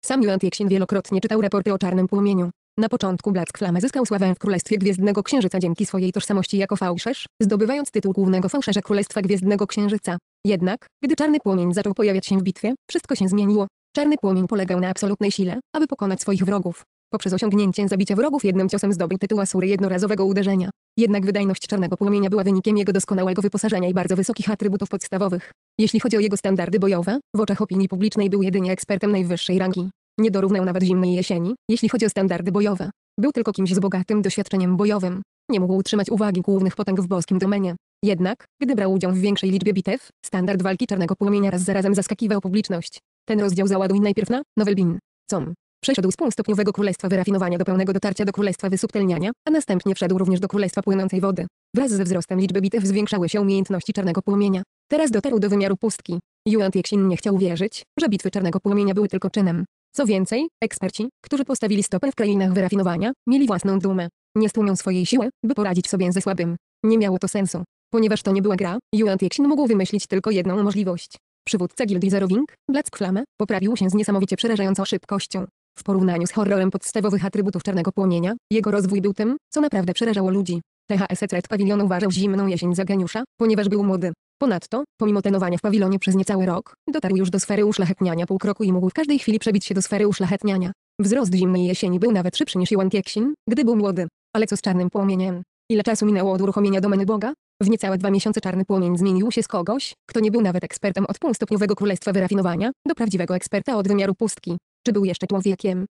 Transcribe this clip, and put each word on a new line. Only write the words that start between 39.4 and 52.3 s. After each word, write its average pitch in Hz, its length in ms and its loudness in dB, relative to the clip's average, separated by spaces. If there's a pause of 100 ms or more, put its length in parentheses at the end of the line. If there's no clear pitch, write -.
liczbie 190 220 0
bitew, 190 360 -4 (160)
standard 185 360 -2
walki 190 260 -2
Czarnego 185 280 0
Płomienia 202 360 0
raz 180 100 -2
za 190 120 -2
razem 196 220 2
zaskakiwał 202 460 -2
publiczność. 190 580 -4 (280)
Ten 214 120 2
rozdział 196 280 2
załaduj 190 320 2
najpierw 202 300 2
na 247 120 0 (160)
Novel 208 180 0
Bean. 175 240 0 (320)
Com. 165 220 -4 (300)
Przeszedł 208 280 0
z - 40 -2
półstopniowego 208 580 -2
Królestwa 202 340 -2
Wyrafinowania 185 500 0
do 180 80 -2
pełnego 185 280 0
dotarcia 196 320 -2
do 202 60 -2
Królestwa 196 380 -2
Wysubtelniania, 190 600 -2 (160)
a 311 40 2
następnie 196 440 2
wszedł 185 220 0
również 185 220 2
do 190 80 -4
Królestwa 202 340 -2
Płynącej 190 400 0
Wody. 185 240 -2 (300)
Wraz 254 160 2
ze 196 120 0
wzrostem 180 360 -2